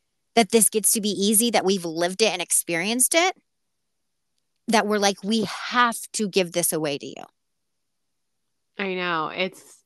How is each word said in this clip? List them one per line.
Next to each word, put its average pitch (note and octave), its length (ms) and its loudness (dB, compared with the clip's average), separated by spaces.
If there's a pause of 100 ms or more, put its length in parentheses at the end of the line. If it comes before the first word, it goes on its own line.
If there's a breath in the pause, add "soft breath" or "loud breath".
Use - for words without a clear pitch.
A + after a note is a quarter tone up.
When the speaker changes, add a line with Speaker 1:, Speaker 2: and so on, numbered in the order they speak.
(340)
Speaker 1:
that A3+ 160 4
this A3+ 180 4
gets G#3+ 240 0
to A3+ 80 0
be G3+ 100 -2
easy, G#3 400 2
that G#3 140 2
we've F#3 200 0
lived F3 380 -2
it G3+ 100 4
and F3+ 100 -4
experienced G3 720 -2
it, F4+ 200 2 (1300)
that G#3+ 180 2
we're G#3 120 2
like, G3+ 260 0
"We G#3+ 200 0
have A#3 520 0 (180)
to G#3+ 140 -2
give F3 240 0
this F3 200 0
away D3+ 260 -2
to - 80 -14
you." G1+ 180 -14 (1500)
Speaker 2:
I G3 160 -6
know. F3 400 -2
It's, - 520 -8